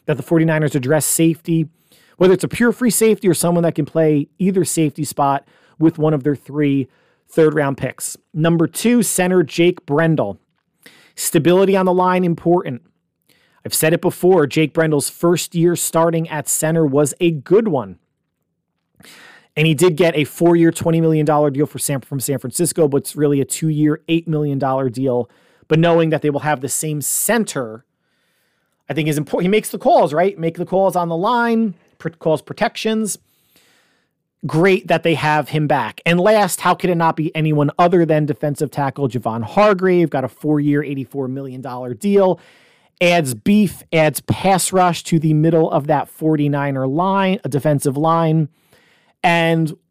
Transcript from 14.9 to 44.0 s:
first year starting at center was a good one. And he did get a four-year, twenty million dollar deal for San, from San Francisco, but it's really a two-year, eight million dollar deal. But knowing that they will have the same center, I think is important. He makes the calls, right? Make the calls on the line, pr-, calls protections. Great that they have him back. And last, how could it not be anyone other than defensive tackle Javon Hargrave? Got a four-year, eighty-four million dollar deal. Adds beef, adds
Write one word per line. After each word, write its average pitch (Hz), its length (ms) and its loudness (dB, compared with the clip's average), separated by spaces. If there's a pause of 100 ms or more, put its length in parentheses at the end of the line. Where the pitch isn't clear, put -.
first - 460 -2
year 170 220 2
starting 165 520 0
at 147 200 -8
center 160 360 0
was 143 360 0
a 175 100 2
good 180 380 0
one. 113 320 -6 (1600)
And 156 120 2
he 160 60 4
did 165 220 2
get 165 200 2
a 151 80 2
four-year, 170 480 2
twenty 165 280 0
million 160 240 2
dollar 151 240 2
deal 139 180 0
for - 120 -12
San, 139 220 -4
from 139 180 -10
San 131 220 -4
Francisco, 156 480 -2
but 135 80 -2
it's - 180 -4
really 147 260 0
a 131 40 0
two-year, 151 640 -2
eight 165 180 -2
million 151 320 -2
dollar 135 320 -2
deal. 123 400 -4 (380)
But 156 100 2
knowing 165 320 4
that 156 120 -2
they 151 60 0
will 143 120 -2
have 147 200 -2
the 135 80 -8
same 151 320 -6
center, 135 840 -4 (1040)
I 143 60 -6
think 151 140 -2
is 147 80 -2
important. 151 280 -4
He 180 60 0
makes 214 200 0
the 220 80 -10
calls, 240 340 2
right? 180 260 0
Make 165 200 -6
the 175 80 -6
calls 185 300 0
on 175 120 -2
the 165 80 -6
line, 226 580 0 (240)
pr-, 160 120 -10
calls - 320 -2
protections. - 720 -4 (1300)
Great 185 440 0
that 165 160 0
they 165 100 2
have 151 360 0
him 156 180 -2
back. 123 360 -2
And 175 160 2
last, 208 400 2
how 180 140 2
could 180 160 -2
it 175 60 0
not 165 200 0
be 156 180 -4
anyone 151 440 2
other 175 260 4
than 151 220 2
defensive 147 460 -4
tackle 139 360 -4
Javon 113 360 -4
Hargrave? 185 640 2
Got 131 140 -2
a 123 40 -6
four-year, 147 540 0
eighty-four 135 460 -8
million 131 320 -10
dollar 127 340 -10
deal. 190 460 2 (600)
Adds 170 340 2
beef, 202 580 0
adds 156 300 2